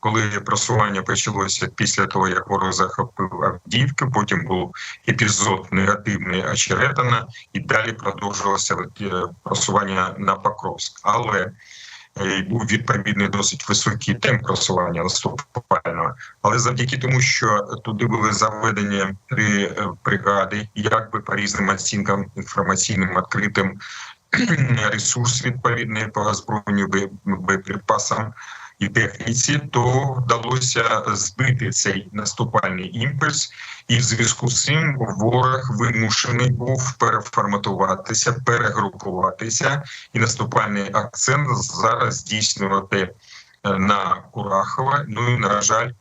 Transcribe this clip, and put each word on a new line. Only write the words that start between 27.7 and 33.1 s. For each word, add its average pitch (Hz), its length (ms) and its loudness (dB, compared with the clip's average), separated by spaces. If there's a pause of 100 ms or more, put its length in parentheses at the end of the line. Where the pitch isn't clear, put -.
і 101 100 0
техніці, 117 720 0 (120)
то 127 460 2
вдалося 117 880 2
збити 113 640 0
цей 95 420 -2
наступальний 101 840 -4
імпульс. 143 520 -2 (380)